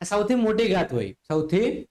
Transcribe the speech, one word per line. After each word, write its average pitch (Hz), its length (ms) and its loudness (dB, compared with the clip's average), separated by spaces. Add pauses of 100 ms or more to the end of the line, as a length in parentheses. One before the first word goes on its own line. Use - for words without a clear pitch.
આ 180 40 -10
સૌથી 208 300 0
મોટી 220 340 2
ઘાત 175 240 0
હોય, 104 200 -2 (140)
સૌથી 156 640 0